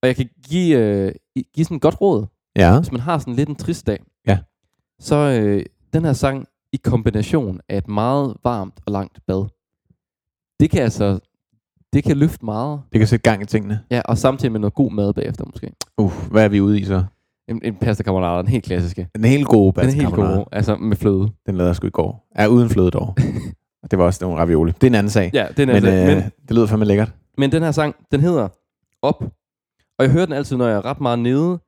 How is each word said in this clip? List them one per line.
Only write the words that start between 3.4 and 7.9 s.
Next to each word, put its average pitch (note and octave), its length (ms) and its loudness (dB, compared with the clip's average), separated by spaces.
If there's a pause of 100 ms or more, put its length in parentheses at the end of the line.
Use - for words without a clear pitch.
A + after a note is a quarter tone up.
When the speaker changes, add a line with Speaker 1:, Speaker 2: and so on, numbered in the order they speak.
Speaker 1:
en D3 60 -8
trist - 320 -8
dag. G#2 160 -6 (240)
Speaker 2:
Ja. G2+ 120 2 (600)
Speaker 1:
Så, - 160 -2
øh, A2+ 480 0 (300)
den D#3+ 120 0
her C#3+ 80 0
sang C3+ 320 -4 (280)
i - 100 -8
kombination A2 760 -2 (100)
af G2 80 -4
et F#2+ 100 -6
meget A#2+ 560 -2